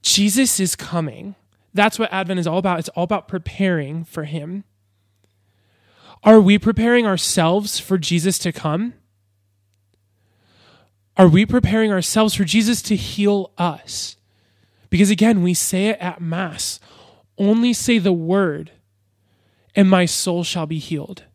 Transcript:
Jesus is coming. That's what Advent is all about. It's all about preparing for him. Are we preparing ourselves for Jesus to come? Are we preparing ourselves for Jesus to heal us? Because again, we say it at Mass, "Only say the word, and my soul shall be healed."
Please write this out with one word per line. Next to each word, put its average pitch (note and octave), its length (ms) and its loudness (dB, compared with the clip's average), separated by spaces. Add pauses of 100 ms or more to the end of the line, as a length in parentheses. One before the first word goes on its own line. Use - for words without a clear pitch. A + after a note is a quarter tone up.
Jesus G#3 580 0
is F#3+ 160 -2
coming. E3+ 600 -8 (400)
That's G#3 240 0
what A3 120 -4
Advent F#3 300 -4
is E3 60 -4
all E3 100 -2
about. F#3 220 -2
It's E3 120 -8
all F3 140 -4
about F3 240 -6
preparing E3 760 -4
for D#3+ 200 -10
him. D#3+ 400 -10 (1600)
Are A3 160 10
we G3+ 180 6
preparing A#3 480 2
ourselves F#3+ 720 0
for F#3+ 200 -2
Jesus F3 400 -2
to E3+ 140 -4
come? F3+ 420 -4 (2250)
Are F#3 120 8
we F#3 160 6
preparing A3 480 0
ourselves G#3 420 0
for G3 100 0
Jesus G#3+ 380 0
to G#3+ 140 -2
heal G3+ 640 -2
us? - 580 -6 (720)
Because F#3+ 220 2
again, G#3+ 320 2
we F3+ 100 2
say F#3+ 360 -2
it A3 120 -4
at F3 220 -8
Mass, E3 580 -8 (560)
"Only A3+ 380 2
say A#3 240 0
the F#3 140 2
word, E3 600 -2 (1000)
and F#3+ 160 4
my F#3 160 4
soul F3 360 -4
shall E3 240 -6
be D#3+ 120 -6
healed." D3+ 460 -10 (100)